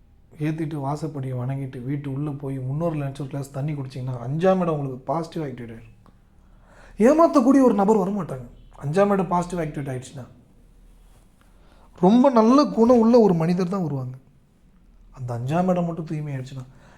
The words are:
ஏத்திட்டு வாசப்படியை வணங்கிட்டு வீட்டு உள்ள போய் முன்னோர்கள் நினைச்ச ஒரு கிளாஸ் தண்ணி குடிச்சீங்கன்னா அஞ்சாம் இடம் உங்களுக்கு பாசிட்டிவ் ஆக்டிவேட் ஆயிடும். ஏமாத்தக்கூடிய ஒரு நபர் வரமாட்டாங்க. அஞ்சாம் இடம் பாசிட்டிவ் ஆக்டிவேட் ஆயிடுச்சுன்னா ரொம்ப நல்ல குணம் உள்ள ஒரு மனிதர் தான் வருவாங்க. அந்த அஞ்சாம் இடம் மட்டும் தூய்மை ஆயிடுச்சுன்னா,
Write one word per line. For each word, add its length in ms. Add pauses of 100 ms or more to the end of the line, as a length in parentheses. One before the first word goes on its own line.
(380)
ஏத்திட்டு 380
வாசப்படியை 580
வணங்கிட்டு 500
வீட்டு 280
உள்ள 180
போய் 280
முன்னோர்கள் 500
நினைச்ச 120
ஒரு 80
கிளாஸ் 240
தண்ணி 200
குடிச்சீங்கன்னா 440 (100)
அஞ்சாம் 340
இடம் 140
உங்களுக்கு 220
பாசிட்டிவ் 460
ஆக்டிவேட் 300
ஆயிடும். 400 (840)
ஏமாத்தக்கூடிய 640
ஒரு 120
நபர் 220
வரமாட்டாங்க. 500 (360)
அஞ்சாம் 280
இடம் 180
பாசிட்டிவ் 300
ஆக்டிவேட் 300
ஆயிடுச்சுன்னா 380 (1700)
ரொம்ப 300
நல்ல 340
குணம் 340
உள்ள 220
ஒரு 140
மனிதர் 340
தான் 140
வருவாங்க. 340 (920)
அந்த 280
அஞ்சாம் 300
இடம் 160
மட்டும் 200
தூய்மை 320
ஆயிடுச்சுன்னா, 280 (340)